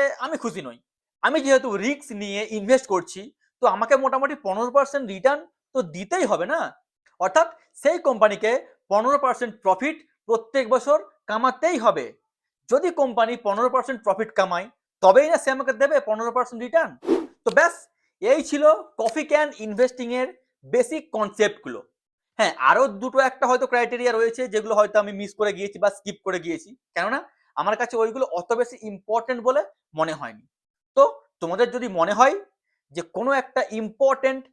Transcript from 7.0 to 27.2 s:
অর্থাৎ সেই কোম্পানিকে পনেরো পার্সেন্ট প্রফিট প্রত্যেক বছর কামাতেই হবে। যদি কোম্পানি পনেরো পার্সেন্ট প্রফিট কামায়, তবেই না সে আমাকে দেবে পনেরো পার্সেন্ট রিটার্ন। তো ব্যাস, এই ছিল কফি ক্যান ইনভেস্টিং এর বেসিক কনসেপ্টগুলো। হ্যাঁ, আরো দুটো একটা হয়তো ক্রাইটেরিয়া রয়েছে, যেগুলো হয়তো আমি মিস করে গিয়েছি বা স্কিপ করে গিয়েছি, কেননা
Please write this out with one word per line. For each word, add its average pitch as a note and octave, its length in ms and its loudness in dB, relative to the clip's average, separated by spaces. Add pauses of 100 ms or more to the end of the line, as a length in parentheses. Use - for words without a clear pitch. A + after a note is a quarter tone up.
অর্থাৎ D#4 280 2 (340)
সেই E4 160 2 (100)
কোম্পানিকে G#3+ 420 2 (400)
পনেরো A#3+ 340 2
পার্সেন্ট A#3+ 280 -2 (120)
প্রফিট A3 320 0 (320)
প্রত্যেক A#3 360 0 (100)
বছর C#4+ 240 4 (320)
কামাতেই B3+ 540 0
হবে। D#3+ 200 2 (640)
যদি D#4 200 2 (120)
কোম্পানি A#3 320 0 (140)
পনেরো G#3+ 280 2
পার্সেন্ট B3+ 300 -2
প্রফিট G#3+ 340 0
কামায়, F#3 280 0 (360)
তবেই A#3+ 280 8
না E4 120 4
সে - 140 -6
আমাকে C4 160 -2 (100)
দেবে D4 140 4 (120)
পনেরো A3 280 -4
পার্সেন্ট A#3+ 280 -4
রিটার্ন। B3 280 0 (520)
তো - 120 -2
ব্যাস, E4+ 180 4 (480)
এই C4 180 4 (100)
ছিল C#4+ 140 0 (360)
কফি - 300 -2
ক্যান D4 180 2 (180)
ইনভেস্টিং B3 420 -2 (120)
এর C4+ 80 -2 (380)
বেসিক B3 360 -2 (140)
কনসেপ্টগুলো। G3+ 640 -4 (580)
হ্যাঁ, G3 140 2 (180)
আরো G#3 120 6 (200)
দুটো B3+ 160 -4 (120)
একটা C4 200 -6
হয়তো B3+ 220 0
ক্রাইটেরিয়া A#3+ 420 0
রয়েছে, A3+ 280 0 (120)
যেগুলো G#3+ 240 -2
হয়তো G#3 240 4
আমি G#3 180 -6
মিস G3+ 180 -10
করে G#3 200 0
গিয়েছি G3+ 260 -8
বা G3+ 120 4
স্কিপ G3+ 300 -12
করে F#3 180 -2
গিয়েছি, E3 260 -8 (240)
কেননা G#3+ 240 -2 (380)